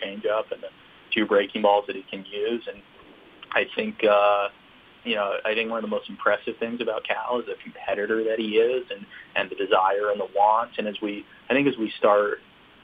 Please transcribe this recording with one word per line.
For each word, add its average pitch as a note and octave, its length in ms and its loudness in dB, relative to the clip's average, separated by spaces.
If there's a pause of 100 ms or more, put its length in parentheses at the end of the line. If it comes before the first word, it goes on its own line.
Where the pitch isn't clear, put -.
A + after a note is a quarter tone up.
changeup G#2 480 -4
and - 120 -8
the - 60 -12 (460)
two A2 100 0
breaking G2+ 380 2
balls G2+ 240 4
that F#2+ 80 -6
he F#2+ 160 -12
can G2 180 -10
use. G#2+ 380 -4
And G2+ 160 -14 (720)
I G#2+ 140 0 (100)
think, G#2+ 260 -4
uh, G2+ 460 6 (560)
you A#2 120 -4
know, G2+ 180 -2 (100)
I A2 100 0
think A2+ 140 -2
one A2+ 100 -4
of A2 40 -4
the A2 60 -6
most G#2+ 200 -4
impressive G#2 500 -2
things A#2+ 220 -4
about A2 220 -4
Cal A2+ 380 -2
is A2+ 60 -8
the G2 140 -8
competitor G#2+ 640 -4
that A2 140 -2
he G#2+ 180 -2
is B2 320 2
and, G2+ 160 -12 (300)
and F#2+ 160 -2
the F#2+ 60 -12
desire G2 560 2
and G2+ 80 -2
the F#2 140 -6
want. G#2+ 440 4
And G#2 80 -4
as G#2 160 -6
we, G#2 220 -6 (260)
I A#2+ 40 2
think C#3+ 120 2
as B2+ 100 2
we A2 220 -4
start G#2 400 4 (460)